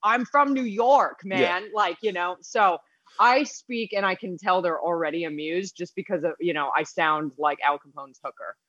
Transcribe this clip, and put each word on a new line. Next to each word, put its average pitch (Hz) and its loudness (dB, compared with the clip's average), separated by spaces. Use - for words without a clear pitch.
I'm 226 2
from 285 2
New 262 0
York, 233 2
man. 190 0
Like, 202 0
you 214 -2
know, 180 -4
so 196 2
I 247 6
speak 233 -8
and 196 0
I 185 2
can 180 -10
tell 185 2
they're 170 0
already 165 -2
amused 160 -6
just - -10
because 180 -4
of, 165 -2
you 170 -2
know, 147 -2
I 156 2
sound 156 0
like 147 -2
Al 147 2
Capone's 139 -20
hooker 104 -14